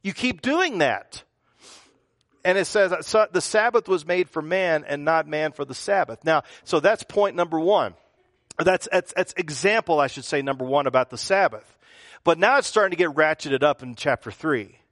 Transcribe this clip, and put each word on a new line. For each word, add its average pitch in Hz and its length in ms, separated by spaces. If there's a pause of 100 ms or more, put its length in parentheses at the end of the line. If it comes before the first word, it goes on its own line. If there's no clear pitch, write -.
You 196 100
keep 247 300
doing 302 360
that." 113 440 (1200)
And 185 140
it 185 80
says, 185 400
"So 214 240
the 170 100
Sabbath 226 460
was 180 180
made 180 240
for 160 140
man 165 420
and 143 200
not 160 240
man 151 240
for 143 120
the 131 100
Sabbath." - 500
Now, 160 180 (220)
so 160 160
that's 196 240
point 196 320
number 165 240
one. 160 340 (600)
That's, 175 360
that's, 180 200
that's - 240
example, 170 600
I 139 80
should 131 180
say, 143 160
number 135 240
one 139 220
about 127 240
the 120 80
Sabbath. 185 580 (460)
But 165 160
now 240 200
it's - 100
starting 190 280
to 175 80
get 147 120
ratcheted 151 480
up 143 180
in 123 140
chapter 123 340
three. 120 480 (140)